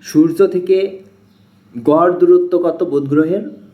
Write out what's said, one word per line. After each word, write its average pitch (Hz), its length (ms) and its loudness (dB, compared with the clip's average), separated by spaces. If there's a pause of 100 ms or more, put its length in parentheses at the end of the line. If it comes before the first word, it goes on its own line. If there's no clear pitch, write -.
সূর্য 160 460 0
থেকে 185 560 -2 (800)
গড় 175 360 2
দূরত্ব 175 380 2
কত 170 260 -2
বুধ 139 260 -4
গ্রহের? 156 400 -2 (240)